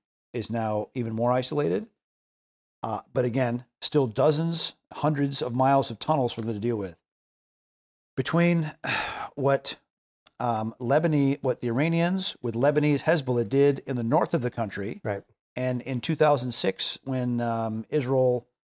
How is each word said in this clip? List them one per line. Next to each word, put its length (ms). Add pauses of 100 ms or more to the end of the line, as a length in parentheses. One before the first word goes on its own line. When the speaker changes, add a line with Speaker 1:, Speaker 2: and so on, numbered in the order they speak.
(340)
Speaker 1:
is 180
now 420
even 200
more 180
isolated. 560 (960)
Uh, 160 (140)
but 100
again, 400 (180)
still 240
dozens, 680 (180)
hundreds 500
of 140
miles 340
of 80
tunnels 360
for 80
them 120
to 60
deal 160
with. 220 (1200)
Between 560 (320)
<sighs> 300
what, 420 (640)
um, 380
Lebanese, 640
what 200
the 80
Iranians 720
with 120
Lebanese 500
Hezbollah 440
did 400
in 80
the 80
north 300
of 80
the 100
country, 520
Speaker 2:
Right. 200 (320)
Speaker 1:
and 280
in 180
two 140
thousand 360
six, 540
when, 340
um, 500
Israel 560 (240)